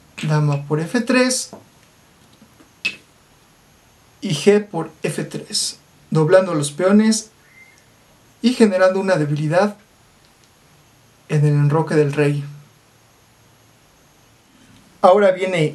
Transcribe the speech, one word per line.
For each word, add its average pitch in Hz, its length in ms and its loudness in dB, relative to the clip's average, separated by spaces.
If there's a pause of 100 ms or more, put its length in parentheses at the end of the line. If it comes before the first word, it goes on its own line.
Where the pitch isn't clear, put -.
(220)
dama 151 440 -2
por 151 140 -2
F 196 220 -4
tres 254 480 -2 (2750)
y 202 80 -6
G 202 360 2
por 160 240 -8 (120)
F 165 220 -6
tres, - 560 -10 (300)
doblando 175 440 2
los 143 180 -4
peones 214 580 0 (1120)
y 247 140 0
generando 185 460 2
una 190 160 0
debilidad 151 600 -2 (1500)
en 151 160 0
el 147 80 2
enroque 151 400 0
del 147 180 2
rey. 143 320 -2 (2500)
Ahora 196 300 4
viene 180 440 -2